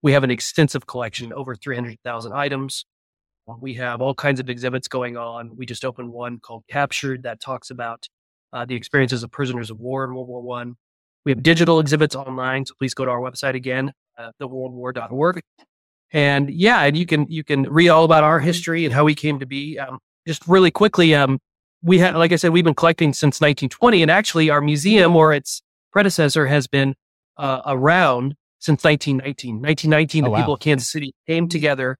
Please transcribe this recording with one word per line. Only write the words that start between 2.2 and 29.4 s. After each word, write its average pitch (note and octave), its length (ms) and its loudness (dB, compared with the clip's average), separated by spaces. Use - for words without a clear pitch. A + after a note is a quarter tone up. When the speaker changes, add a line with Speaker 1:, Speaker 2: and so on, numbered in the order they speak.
Speaker 1:
items. C3+ 540 -8
We C3 140 -14
have A#2+ 280 -6
all C3+ 120 -2
kinds C3+ 260 -2
of B2+ 100 -10
exhibits B2+ 380 -6
going A#2+ 300 -8
on. A#2 400 -14
We B2+ 80 -12
just A#2+ 180 -14
opened B2 280 -10
one A#2+ 280 -12
called A2+ 300 -20
Captured C3+ 540 -6
that A#2+ 180 -12
talks - 280 -12
about, A#2 380 -14
uh, B2 100 -10
the B2 120 -8
experiences A#2+ 480 0
of A#2 80 -14
prisoners B2 380 -6
of A2 100 -16
war C3 260 -8
in B2+ 80 -10
World B2+ 160 -12
War B2 120 -12
One. A#2+ 340 -12
We C#3+ 60 0
have B2+ 120 -2
digital E3 360 4
exhibits D3+ 360 0
online, C3 500 -6
so - 120 -20
please C3 160 -6
go C3+ 120 -6
to B2+ 60 -2
our B2 80 -4
website B2+ 360 -6
again, C3 380 -6
uh, A#2 220 -18
the C#3+ 80 -12
world B2+ 260 -12
war B2 180 -10
dot A#2 200 -10
org. E3 300 -2
And C#3 380 2
yeah, F#3 340 2
and D3 140 2
you F3 80 0
can, D3+ 240 0
you D#3+ 140 -8
can C#3 200 0
read D3+ 260 4
all D#3+ 140 8
about D#3+ 200 6
our D#3 160 4
history E3 440 -2
and C3+ 100 -2
how D3 100 2
we D3+ 100 4
came D3 260 -4
to C#3 60 -12
be. C#3 320 -10
Um, C3+ 220 -12
just D#3+ 220 -10
really F#3 240 6
quickly, F#3 420 4
um, C3+ 260 2
we F3 160 6
had, F3 160 4
like E3 160 4
I F3 40 4
said, E3 160 2
we've F3 120 4
been D#3+ 100 4
collecting D#3+ 400 2
since - 280 0
nineteen C#3+ 280 0
twenty, A3+ 320 4
and D#3 80 4
actually E3+ 400 2
our D3 120 2
museum E3+ 540 4
or D#3 180 6
its - 280 -6
predecessor E3 560 2
has C#3+ 200 0
been, C3+ 280 0
uh, C3+ 280 -4
around C#3 720 2
since - 240 0
nineteen D3 340 2
nineteen. B2+ 440 -8